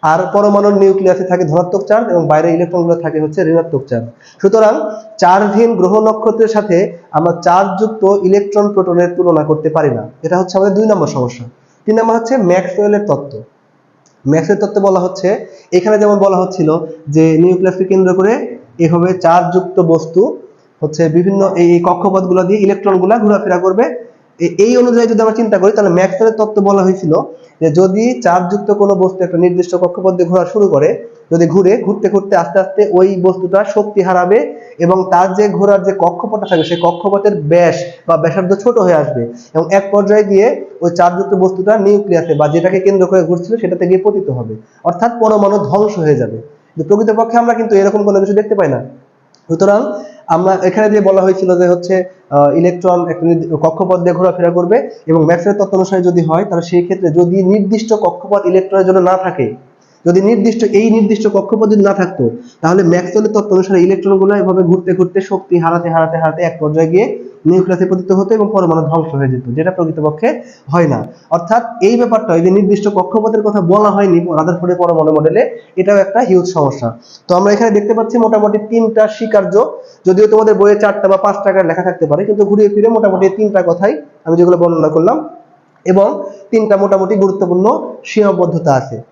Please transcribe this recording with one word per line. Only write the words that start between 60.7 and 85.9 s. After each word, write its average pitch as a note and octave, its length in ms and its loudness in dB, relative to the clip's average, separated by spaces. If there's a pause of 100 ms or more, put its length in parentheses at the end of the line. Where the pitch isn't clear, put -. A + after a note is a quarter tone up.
এই A3+ 160 2
নির্দিষ্ট G#3 280 0 (120)
কক্ষপথ G#3 380 0
যদি G3+ 140 4
না G3 120 0
থাকতো, F3+ 240 -4 (380)
তাহলে F3+ 200 2 (100)
ম্যাক্সওয়েলের G3+ 440 0
তত্ত্ব G3+ 200 0
অনুসারে F#3 300 2
ইলেকট্রনগুলো G3 460 2 (100)
এভাবে F#3 280 0
ঘুরতে F#3 280 0
ঘুরতে, F3+ 200 0 (120)
শক্তি F#3+ 240 -4 (100)
হারাতে E3+ 300 -2
হারাতে D#3+ 280 0
হারাতে D#3 260 -2
এক E3 140 -6
পর্যায়ে D#3 300 0
গিয়ে G3 140 2 (420)
নিউক্লিয়াসে F#3 420 2
পতিত F#3 280 -4
হতো G3 200 -2
এবং G#3 160 0
পরমাণু E3 360 0
ধ্বংস D#3+ 280 -2
হয়ে C3+ 140 -2
যেত, B2+ 140 -6 (100)
যেটা D#3+ 200 -2
প্রকৃতপক্ষে D#3 520 -2 (440)
হয় E3+ 200 2
না। A#2 60 -2 (380)
অর্থাৎ G#3+ 260 0 (260)
এই A#3 120 2
ব্যাপারটা, A3 380 0
এই E3 80 0
যে F#3 120 4
নির্দিষ্ট G3+ 280 0 (120)
কক্ষপথের G#3+ 480 -2
কথা G#3 140 0 (120)
বলা G#3 240 2
হয়নি F#3+ 220 2 (200)
রাদারফোর্ডের F3 440 -2
পরমাণু D#3+ 340 2
মডেলে, E3 260 2 (380)
এটাও G3+ 240 2
একটা G3 140 -4 (100)
হিউজ F3+ 180 2 (100)
সমস্যা। C3+ 320 -2 (380)
তো - 120 -4
আমরা G3+ 160 2
এখানে A3+ 220 0
দেখতে G#3 220 0
পাচ্ছি A3+ 260 -4
মোটামুটি G#3+ 340 0 (120)
তিনটা A3 320 0 (140)
স্বীকার্য, G3+ 380 -2 (540)
যদিও F#3+ 240 4
তোমাদের G#3+ 280 4
বইয়ে G3+ 220 4
চারটা G3+ 300 0
বা F#3+ 120 2
পাঁচটা G3+ 260 -2
আকার F#3 200 2
লেখা F3 180 -4
থাকতে F3 220 -4
পারে, D3 180 0
কিন্তু G#3 220 0
ঘুরিয়ে G#3 240 4
ফিরে G#3 220 2
মোটামুটি F#3+ 320 0
এই F#3+ 100 -2
তিনটা G3+ 300 0
কথাই F3+ 260 0 (320)
আমি E3 120 0
যেগুলো F3 240 4
বর্ণনা D#3+ 320 0
করলাম, F3+ 220 2 (760)